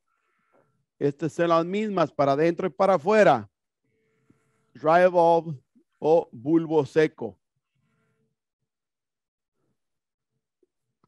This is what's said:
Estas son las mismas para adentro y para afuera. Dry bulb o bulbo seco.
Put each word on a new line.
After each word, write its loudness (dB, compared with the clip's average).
Estas -6
son -4
las 0
mismas -4
para -2
adentro -2
y -6
para 0
afuera. 2
Dry 2
bulb 0
o 0
bulbo -2
seco. -4